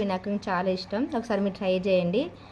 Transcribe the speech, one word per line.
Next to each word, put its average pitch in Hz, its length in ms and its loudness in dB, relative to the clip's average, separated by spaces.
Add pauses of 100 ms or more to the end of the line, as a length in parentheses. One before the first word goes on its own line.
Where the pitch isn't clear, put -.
వినాయకునికి 202 480 -2
చాలా 190 280 0
ఇష్టం. 202 240 -4 (160)
ఒకసారి 220 280 0
మీరు 196 140 -2
ట్రై 185 140 2 (140)
చేయండి. 185 340 4 (300)